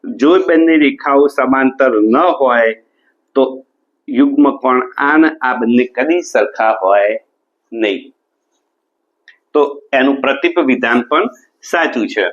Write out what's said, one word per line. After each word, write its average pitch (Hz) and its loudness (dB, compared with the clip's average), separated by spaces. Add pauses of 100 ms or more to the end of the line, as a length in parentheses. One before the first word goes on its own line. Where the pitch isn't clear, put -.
(160)
જો 165 4
બંને 165 2
રેખાઓ 143 2
સમાંતર 131 0 (100)
ન 110 2
હોય 123 0 (600)
તો 131 -2 (440)
યુગ્મ 139 2 (120)
કોણ 127 0 (160)
આ 143 0
ને 156 2 (120)
આ - -2
બંને 120 0
કદી 156 -4
સરખા 110 -2
હોય 101 2 (540)
નહીં. 104 -4 (1400)
તો 143 -2 (100)
એનું 139 0
પ્રતિપ 139 -2
વિધાન 123 0
પણ 170 -2 (340)
સાચું 143 -4
છે. 98 -2